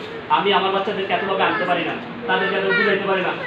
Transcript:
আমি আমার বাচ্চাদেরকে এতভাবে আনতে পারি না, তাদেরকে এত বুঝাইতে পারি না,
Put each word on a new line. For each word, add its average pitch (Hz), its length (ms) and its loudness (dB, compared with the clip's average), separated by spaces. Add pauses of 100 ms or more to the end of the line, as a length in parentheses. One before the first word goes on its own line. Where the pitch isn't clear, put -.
(280)
আমি 180 240 4
আমার 190 200 2
বাচ্চাদেরকে 190 400 -2
এতভাবে 190 300 0
আনতে 165 220 0
পারি 175 200 0
না, - 80 -2 (340)
তাদেরকে 196 300 0
এত 196 80 0
বুঝাইতে 202 440 2
পারি 190 120 2
না, 170 80 -2 (180)